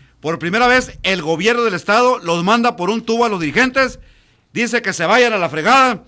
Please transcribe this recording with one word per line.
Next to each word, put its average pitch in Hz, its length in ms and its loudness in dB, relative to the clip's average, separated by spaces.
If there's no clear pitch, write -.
Por 160 160 -4
primera 208 300 0
vez, 254 340 0
el 185 220 -2
gobierno 185 400 0
del 226 100 0
estado 226 460 0
los 170 240 -2
manda 233 320 0
por 175 160 -2
un 226 100 -2
tubo 233 240 0
a 233 40 0
los 196 100 -4
dirigentes, 254 600 -2
dice 233 300 -2
que 196 100 -4
se 165 140 -4
vayan 233 260 4
a 208 40 0
la 175 120 -2
fregada, 233 580 2